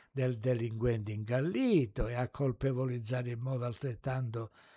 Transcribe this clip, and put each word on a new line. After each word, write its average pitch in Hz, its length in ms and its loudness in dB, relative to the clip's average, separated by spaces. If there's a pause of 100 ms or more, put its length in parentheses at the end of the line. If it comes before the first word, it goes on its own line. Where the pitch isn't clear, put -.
(160)
del 127 220 2
delinquente 113 720 0
incallito 131 960 2
e 120 60 -2
a 120 160 0
colpevolizzare 127 1000 0
in 117 100 -6
modo 127 240 -2
altrettanto 120 840 -4 (260)